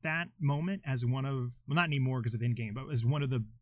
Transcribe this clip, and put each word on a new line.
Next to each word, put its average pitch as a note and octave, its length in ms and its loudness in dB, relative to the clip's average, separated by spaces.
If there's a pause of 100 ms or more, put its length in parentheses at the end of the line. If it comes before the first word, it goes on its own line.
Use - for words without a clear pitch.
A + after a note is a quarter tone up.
that E3 260 -2 (100)
moment D#3+ 460 0
as C3 220 -2
one C3 180 0
of, B2+ 320 -2 (100)
well, C#3+ 100 -2
not F3 100 4
anymore C3 360 2
'cause A2+ 120 -2
of A2 80 -2
Endgame, A#2 320 0
but C3 160 -8
as B2 140 0
one C#3+ 180 2
of C3+ 80 0
the B2 140 0 (180)